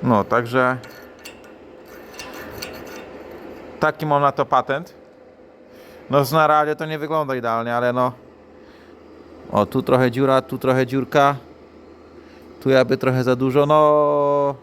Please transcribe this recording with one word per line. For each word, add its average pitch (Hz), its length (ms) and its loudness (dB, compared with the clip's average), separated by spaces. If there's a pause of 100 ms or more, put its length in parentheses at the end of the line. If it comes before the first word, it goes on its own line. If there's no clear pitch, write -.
No, 110 200 2
także 123 540 0 (3000)
taki 156 260 -2
mam 143 160 2
na 139 100 4
to 139 140 -2
patent. 139 480 -2 (1160)
No, 139 220 2
na 156 160 4
razie 151 280 2
to 156 100 -8
nie 156 140 -6
wygląda 147 360 -4
idealnie, 117 400 -2
ale 123 180 0
no. 127 180 0 (1400)
O, 101 140 2
tu 131 160 -4
trochę 127 300 2
dziura, 131 300 2
tu - 160 -10
trochę 131 300 2
dziurka. 139 480 2 (1300)
Tu 135 80 -2
jakby 131 280 4
trochę 127 260 0
za 127 120 2
dużo, 131 300 2
no. 147 960 2